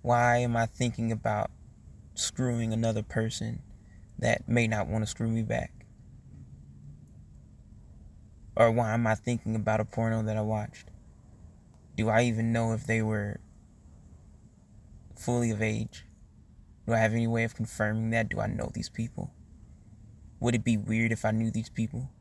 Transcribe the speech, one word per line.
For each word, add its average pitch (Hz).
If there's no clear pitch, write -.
Why 120
am 120
I 113
thinking 113
about 107
screwing 117
another 113
person 113
that -
may 117
not 107
wanna 110
screw 117
me 113
back? 113
Or 117
why 113
am 117
I 110
thinking 117
about 107
a 107
porno 113
that 107
I -
watched? 107
Do 110
I 113
even 113
know 113
if 113
they 113
were 104
fully 120
of 107
age? 110
Do 117
I 113
have 110
any 117
way 113
of 113
confirming 110
that? 113
Do 104
I 104
know -
these -
people? -
Would 117
it 107
be 113
weird 113
if 110
I 110
knew 113
these 113
people? 113